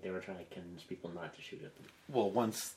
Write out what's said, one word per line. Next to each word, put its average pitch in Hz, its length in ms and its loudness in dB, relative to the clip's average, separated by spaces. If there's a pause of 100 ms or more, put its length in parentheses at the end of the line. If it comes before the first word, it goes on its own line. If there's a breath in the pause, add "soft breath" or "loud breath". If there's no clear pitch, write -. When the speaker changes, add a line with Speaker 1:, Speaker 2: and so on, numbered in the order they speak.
Speaker 1:
they 95 80 -2
were 92 100 -2
trying 92 180 -6
to 85 60 -10
convince 87 400 -10
people 87 300 -6
not 85 220 -6
to - 60 -14
shoot - 200 -10
at - 140 -12
them. - 80 -16 (240)
Speaker 2:
Well, 113 220 6
once 110 460 4